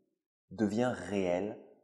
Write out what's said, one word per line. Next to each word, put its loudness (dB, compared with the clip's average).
devient 2
réel 0